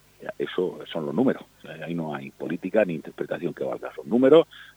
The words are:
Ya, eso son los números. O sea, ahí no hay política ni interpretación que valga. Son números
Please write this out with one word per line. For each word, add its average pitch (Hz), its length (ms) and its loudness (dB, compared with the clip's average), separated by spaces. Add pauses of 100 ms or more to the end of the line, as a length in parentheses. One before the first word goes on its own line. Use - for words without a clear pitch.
(220)
Ya, - 160 -10
eso 87 420 -4 (100)
son 80 160 -6
los 71 80 -4
números. 113 300 2 (160)
O - 40 -20
sea, 78 220 -12
ahí 82 80 -6
no 78 220 -4
hay 69 160 -10
política 92 540 0
ni 87 80 -4
interpretación 73 600 -6
que 69 120 -6
valga. - 280 -6
Son - 140 -14
números 131 400 8 (300)